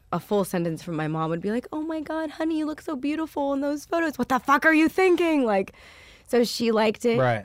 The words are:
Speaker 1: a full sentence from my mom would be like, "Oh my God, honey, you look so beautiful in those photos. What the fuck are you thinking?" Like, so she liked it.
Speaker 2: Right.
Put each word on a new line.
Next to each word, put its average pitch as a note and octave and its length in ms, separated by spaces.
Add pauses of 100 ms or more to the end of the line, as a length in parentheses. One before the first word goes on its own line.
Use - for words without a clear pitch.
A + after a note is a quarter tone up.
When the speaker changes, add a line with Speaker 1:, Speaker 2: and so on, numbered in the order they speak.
(140)
Speaker 1:
a F3 80
full G3+ 240
sentence E3+ 360
from E3+ 140
my D3+ 140
mom D#3+ 220
would E3+ 100
be G3 100
like, A#3+ 220
"Oh D#4 80
my D#4+ 180
God, D#4 300
honey, D#4+ 300
you D#4 60
look D4+ 140
so D#4+ 160
beautiful C#4+ 560
in C#4 80
those C#4+ 240
photos. E4 340
What - 120
the C4 100
fuck C#4+ 260
are D#4+ 80
you D#4 140
thinking?" E4+ 560
Like, G3 300 (560)
so A#3+ 160
she A3+ 260
liked G#3+ 320
it. A#3+ 160
Speaker 2:
Right. A#2+ 260